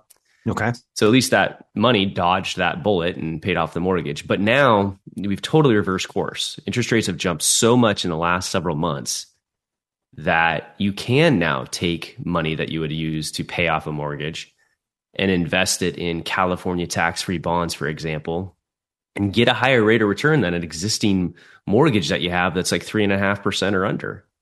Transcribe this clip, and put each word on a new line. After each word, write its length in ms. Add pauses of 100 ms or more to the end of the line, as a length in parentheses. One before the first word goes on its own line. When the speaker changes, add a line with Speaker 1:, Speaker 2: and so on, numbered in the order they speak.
(460)
Speaker 1:
Okay. 280 (220)
Speaker 2:
So 100
at 80
least 180
that 420
money 320
dodged 520
that 260
bullet 320
and 260
paid 140
off 180
the 60
mortgage. 480
But 140
now 560 (180)
we've 260
totally 340
reversed 340
course. 560
Interest 260
rates 160
have 100
jumped 260
so 340
much 260
in 60
the 80
last 320
several 260
months 520 (920)
that 640
you 120
can 480
now 320
take 540
money 300
that 140
you 120
would 100
use 420
to 120
pay 240
off 180
a 40
mortgage 640 (640)
and 140
invest 520
it 160
in 260
California 640
tax-free 520
bonds, 340
for 140
example, 680 (600)
and 180
get 140
a 60
higher 300
rate 180
of 60
return 340
than 120
an 100
existing 720 (300)
mortgage 440
that 120
you 80
have 240
that's, 180
like, 120
three 200
and 80
a 60
half 240
percent 340
or 100
under. 380 (180)